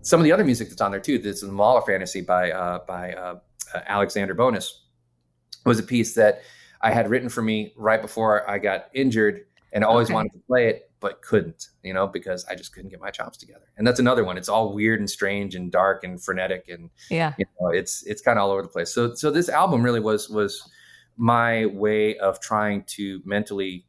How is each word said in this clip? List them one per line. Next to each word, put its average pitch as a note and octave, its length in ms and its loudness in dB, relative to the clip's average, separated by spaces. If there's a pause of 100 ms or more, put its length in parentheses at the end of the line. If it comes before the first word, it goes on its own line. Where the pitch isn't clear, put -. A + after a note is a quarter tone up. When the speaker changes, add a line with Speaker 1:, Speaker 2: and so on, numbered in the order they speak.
Speaker 1:
Some E3+ 160 4
of E3 40 6
the D3+ 80 6
other G3 120 4
music A#2 260 2
that's - 120 -6
on G2 100 2
there G2 80 -4
too, C3+ 200 0
this F#2+ 180 -6
is - 100 -6
the G2 40 -10
Mahler G#2+ 300 6
Fantasy F#2 400 -2
by, F2+ 300 0
uh, F2+ 360 -4
by, F2+ 260 -10
uh, F2+ 260 -12 (340)
uh, F2+ 120 -6
Alexander G2+ 480 -2
Bonus, A2+ 500 0 (840)
was A#2 140 4
a G#2+ 40 -6
piece A#2 320 0
that G#2+ 260 6 (400)
I A2+ 100 2
had A#2 180 2
written B2 200 -2
for A#2 140 -4
me G#2+ 340 -2
right A2 240 2
before G#2+ 480 0
I G2+ 80 -4
got F#2+ 360 -2
injured A2 480 2 (320)
and G#2+ 100 2
always A2+ 240 4
Speaker 2:
Okay. - 80 -2
Speaker 1:
wanted A2 180 -2
to - 140 -20
play B2 200 4
it, - 220 -2 (100)
but - 220 -8
couldn't, E2 480 -2 (140)
you F#2 100 -10
know, F#2+ 140 0
because F2+ 380 -8
I F#2 100 -8
just - 180 -18
couldn't F#2+ 160 -18
get F#2 100 -20
my F#2+ 120 -12
chops - 260 -12
together. - 280 -20 (120)
And G#2+ 80 -2
that's B2 140 4
another B2 240 4
one. F2+ 140 -4
It's F2+ 120 -8
all G#2+ 240 0
weird G#2+ 260 0
and G2+ 100 -4
strange G2+ 460 -4
and F2+ 160 -8
dark F#2+ 320 2
and F2+ 180 -12
frenetic F#2 460 -6
and, E2+ 220 -18 (200)
Speaker 2:
Yeah. D#3+ 280 -2
Speaker 1:
you G2 80 -2 (140)
know, F2+ 100 -2
it's, F2+ 380 -2
it's G#2+ 140 -8
kinda A2+ 200 2
all G2+ 100 2
over G2 120 -2
the F2+ 40 -12
place. F2 240 -6
So, A#2+ 220 -2
so D3+ 180 -2
this F3 180 0
album D3+ 340 2
really A#2+ 160 2
was, G#2+ 300 -2
was G#2 320 -2 (540)
my A#2 520 2
way G#2+ 500 0
of G2 240 0
trying G#2 440 -2
to G2 380 -8
mentally G2 640 -4